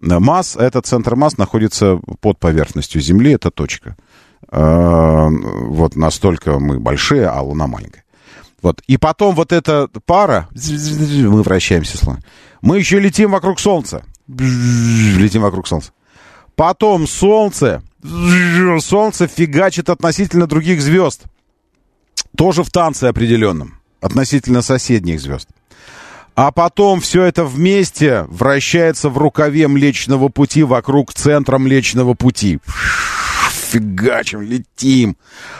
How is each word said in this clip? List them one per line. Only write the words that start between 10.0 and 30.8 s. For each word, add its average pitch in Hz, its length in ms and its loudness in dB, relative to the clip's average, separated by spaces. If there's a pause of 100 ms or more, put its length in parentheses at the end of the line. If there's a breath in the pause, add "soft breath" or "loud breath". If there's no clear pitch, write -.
пара, 170 460 2
мы 147 880 0
вращаемся, 90 640 -2
Луной. 64 180 -10 (400 soft breath)
Мы 190 160 2
еще 185 200 0
летим 202 320 2
вокруг 190 300 -2
Солнца. 170 440 -2 (220)
Летим 117 1160 2
вокруг 92 260 -2
Солнца. 78 240 -6 (640 soft breath)
Потом 180 500 0
Солнце, 190 760 0 (960)
Солнце 196 480 0
фигачит 170 600 0
относительно 170 580 0
других 160 320 0
звезд. 151 420 0 (1120)
Тоже 170 280 0
в - 60 -12
танце 160 340 -2
определенном. 110 760 0 (220)
Относительно 123 600 0
соседних 101 580 -2
звезд. 67 280 -10 (840 loud breath)
А 135 160 2
потом 180 500 0
все - 220 0
это 170 220 0
вместе 147 840 0
вращается 139 800 0
в 127 100 -4
рукаве 151 500 2
Млечного 139 600 2
Пути 143 340 2
вокруг 135 500 0